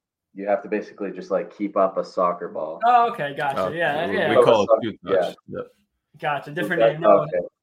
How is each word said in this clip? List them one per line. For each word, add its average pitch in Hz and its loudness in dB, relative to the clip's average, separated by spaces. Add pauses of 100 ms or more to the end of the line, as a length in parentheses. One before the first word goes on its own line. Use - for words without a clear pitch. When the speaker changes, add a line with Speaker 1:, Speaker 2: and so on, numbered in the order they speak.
(340)
Speaker 1:
you 98 -8
have 101 0
to 101 -16
basically 98 -6
just, 90 -14
like, 90 -4
keep 98 -6
up 95 0
a 87 -4
soccer 87 -2
ball. 78 -10
Speaker 2:
Oh, 240 4
okay, 156 -8
gotcha. 139 -4
Speaker 3:
Oh, - -4
Speaker 2:
Yeah, 160 -2
Speaker 3:
we, - -4
Speaker 2:
yeah. 170 0
Speaker 3:
we 123 8
call 117 6
it 95 -2 (120)
two 107 -6
Speaker 1:
Yeah. 90 0
Speaker 3:
touch. 87 0 (120)
Yep. 87 -10 (540)
Speaker 2:
Gotcha. 147 -6
Different 170 0
Speaker 1:
Okay, 190 6
Speaker 2:
name. 156 -8
No, 165 6
Speaker 1:
okay. - -4 (240)